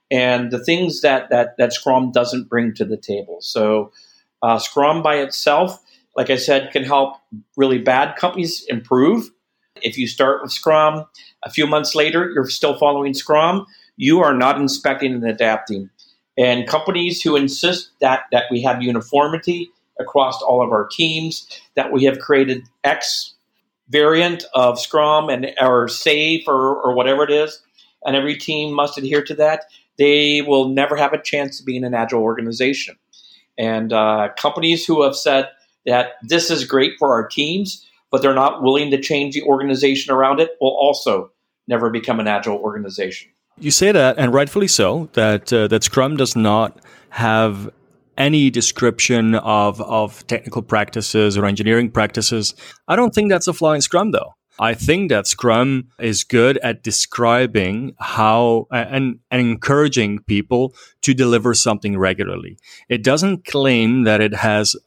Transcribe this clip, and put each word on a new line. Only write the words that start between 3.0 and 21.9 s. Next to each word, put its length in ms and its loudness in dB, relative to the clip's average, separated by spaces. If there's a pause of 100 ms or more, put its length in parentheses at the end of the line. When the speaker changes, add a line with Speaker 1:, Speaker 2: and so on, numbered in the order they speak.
Speaker 1:
So, 500 0 (500)
uh, 160 2
Scrum 460 0
by 140 0
itself, 640 0 (360)
like 140 -2
I 60 2
said, 360 0
can 120 -4
help 320 0 (400)
really 220 2
bad 380 0
companies 520 -4
improve. 600 2 (520)
If 160 -4
you 100 -4
start 340 0
with 100 -12
Scrum, 540 0 (380)
a 60 -12
few 180 -2
months 260 -2
later, 400 0
you're 140 -2
still 300 -2
following 360 0
Scrum, 520 0 (300)
you 260 2
are 120 4
not 260 2
inspecting 540 -2
and 100 -6
adapting. 640 -2 (480)
And 300 2
companies 540 -2
who 140 0
insist 560 -2 (100)
that, 300 0
that 180 0
we 140 -2
have 180 -2
uniformity 880 -2 (300)
across 420 -2
all 220 2
of 80 -2
our 160 0
teams, 760 -6 (140)
that 160 -2